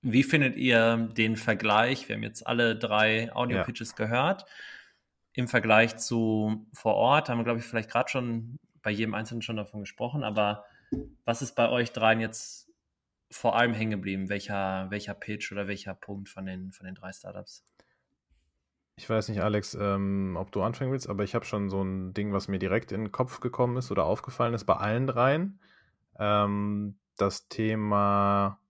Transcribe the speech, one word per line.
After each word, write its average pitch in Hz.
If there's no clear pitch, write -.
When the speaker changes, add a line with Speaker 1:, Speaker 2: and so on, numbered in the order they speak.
Speaker 1:
Wie 127
findet 135
ihr 113
den 110
Vergleich? 110
Wir 107
haben 107
jetzt 110
alle 117
drei 110
Audio-Pitches 117
Speaker 2:
Ja. 110
Speaker 1:
gehört. 139
Im 127
Vergleich 113
zu 110
vor 110
Ort 135
haben 117
wir, 113
glaub 117
ich, 117
vielleicht 110
grad -
schon 120
bei 107
jedem 110
Einzelnen 110
schon 110
davon 104
gesprochen, 123
aber 104
was 117
ist 131
bei 117
euch 120
dreien 113
jetzt -
vor -
allem 120
hängen 110
geblieben? 95
Welcher, 95
welcher 101
Pitch -
oder 101
welcher 98
Punkt 101
von 95
den, 92
von 95
den 92
drei 95
Startups? -
Speaker 2:
Ich -
weiß 110
nicht, 101
Alex, 104
ähm, 98
ob 95
du 95
anfangen 123
willst, 135
aber 104
ich 98
hab 113
schon 101
so 98
ein 95
Ding, 104
was 98
mir 98
direkt 95
in 107
den 98
Kopf -
gekommen 123
ist 127
oder 95
aufgefallen 117
ist 107
bei 87
allen 113
dreien. 139
Ähm, 104
das 98
Thema 101